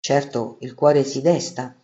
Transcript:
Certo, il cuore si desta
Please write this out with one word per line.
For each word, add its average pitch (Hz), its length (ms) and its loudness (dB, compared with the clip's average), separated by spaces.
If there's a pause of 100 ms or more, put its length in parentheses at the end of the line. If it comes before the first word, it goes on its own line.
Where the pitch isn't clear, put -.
Certo, 139 600 -2
il 127 140 -14
cuore 147 280 4
si 135 200 -4
desta 139 600 -2